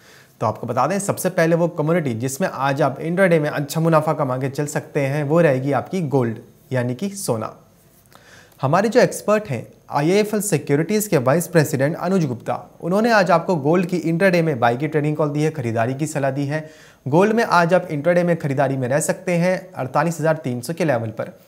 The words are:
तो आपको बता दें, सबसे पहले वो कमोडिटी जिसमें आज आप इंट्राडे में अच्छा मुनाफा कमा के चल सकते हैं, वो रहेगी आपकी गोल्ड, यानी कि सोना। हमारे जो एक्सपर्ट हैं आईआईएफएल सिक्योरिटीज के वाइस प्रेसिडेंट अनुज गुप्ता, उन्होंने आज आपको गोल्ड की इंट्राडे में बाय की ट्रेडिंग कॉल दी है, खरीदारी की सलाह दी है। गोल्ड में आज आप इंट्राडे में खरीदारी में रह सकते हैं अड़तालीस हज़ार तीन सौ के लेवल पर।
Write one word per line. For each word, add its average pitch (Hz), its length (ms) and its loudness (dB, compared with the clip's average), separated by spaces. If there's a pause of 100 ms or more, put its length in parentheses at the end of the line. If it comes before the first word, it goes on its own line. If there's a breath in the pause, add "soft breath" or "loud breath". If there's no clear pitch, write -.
(420 loud breath)
तो 117 60 0
आपको 110 200 -4
बता 123 200 0
दें, 190 120 -2
सबसे 185 320 -2
पहले 170 240 2
वो 170 140 2
कमोडिटी 156 460 0
जिसमें 135 320 -4
आज 135 340 -2
आप 135 200 0
इंट्राडे 170 380 2
में 147 100 -2
अच्छा 143 320 -4
मुनाफा 160 320 2
कमा 135 240 -2
के 135 140 -2
चल 147 160 -4
सकते 147 340 -4
हैं, 139 220 -2
वो 156 180 2
रहेगी 139 320 2
आपकी 151 360 -2
गोल्ड, 120 300 0 (320)
यानी 123 240 -2
कि 196 160 -6
सोना। 110 420 -6 (1080 loud breath)
हमारे 180 280 2
जो 240 100 4
एक्सपर्ट 208 480 2
हैं 117 200 -8 (240)
आईआईएफएल 202 500 2
सिक्योरिटीज 165 680 0
के 160 120 2
वाइस 147 280 2
प्रेसिडेंट 147 500 0
अनुज 180 280 0
गुप्ता, 123 300 -4 (260)
उन्होंने 202 300 2
आज 190 200 4
आपको 170 260 2
गोल्ड 165 280 2
की 175 140 -2
इंट्राडे 170 420 2
में 151 180 0
बाय 120 180 2
की 151 100 -4
ट्रेडिंग 151 280 0
कॉल 151 140 0
दी 147 120 -2
है, 156 100 2
खरीदारी 117 420 -2
की 147 140 -4
सलाह 139 240 -2
दी 143 140 -2
है। 156 240 -6 (360 loud breath)
गोल्ड 185 280 4
में 226 100 2
आज 175 300 2
आप 175 180 2
इंट्राडे 170 320 0
में 175 140 2
खरीदारी 135 400 0
में 127 100 -2
रह 139 140 2
सकते 175 320 -4
हैं 180 400 -2
अड़तालीस 151 460 -2
हज़ार - 180 0
तीन 123 240 -6
सौ 165 120 -8
के 170 120 -2
लेवल 117 260 0
पर। - 220 -10 (140 soft breath)